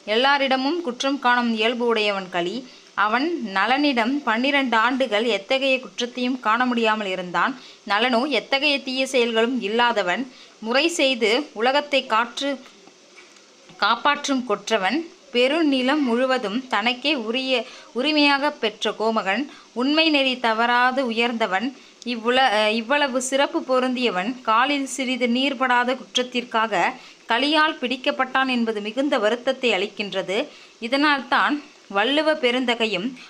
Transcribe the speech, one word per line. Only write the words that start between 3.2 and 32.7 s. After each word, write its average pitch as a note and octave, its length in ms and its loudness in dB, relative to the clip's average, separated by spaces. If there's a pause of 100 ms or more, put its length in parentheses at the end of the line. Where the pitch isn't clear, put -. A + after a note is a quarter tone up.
நலனிடம் A#3+ 600 2 (100)
பன்னிரண்டு B3 540 0
ஆண்டுகள் A#3 460 2
எத்தகைய C4 560 0
குற்றத்தையும் B3 600 -4
காண A3+ 260 0
முடியாமல் A3 420 0
இருந்தான். F#3 520 -2 (280)
நலனோ A#3 420 2
எத்தகைய C#4 540 0
தீய C4 240 -2
செயல்களும் A#3 540 0
இல்லாதவன், G#3+ 720 0 (280)
முறை B3+ 280 0
செய்து C4 640 0
உலகத்தை C4+ 520 0
காற்று, A#3+ 540 -2 (1160)
காப்பாற்றும் C4+ 680 0
கொற்றவன், G#3 600 -2 (240)
பெருநிலம் C4+ 720 2
முழுவதும் B3 640 0
தனக்கே B3 480 0
உரிய, B3 500 -2 (260)
உரிமையாக C#4+ 600 2
பெற்ற G#3+ 400 -4
கோமகன், A3 560 -2 (260)
உண்மை D4+ 360 2
நெறி C4+ 300 2
தவறாது A#3+ 640 2
உயர்ந்தவன், A3+ 720 -2 (300)
இவ்வுல-, A#3+ 460 2
அ, G#3+ 200 2
இவ்வளவு B3 500 0
சிறப்பு C#4+ 400 0
பொருந்தியவன், B3+ 800 0
காலில் C4+ 460 2
சிறிது B3+ 400 -2
நீர்படாத B3+ 720 0
குற்றத்திற்காக A3+ 960 -2 (340)
கலியால் D4+ 500 2
பிடிக்கப்பட்டான் C4 720 -2
என்பது A3+ 320 0
மிகுந்த B3+ 380 0
வருத்தத்தை A#3+ 520 0
அளிக்கின்றது. G3 760 -4 (320)
இதனால்தான் C4+ 840 0 (320)
வள்ளுவ D4 380 2
பெருந்தகையும், A#3+ 720 0 (220)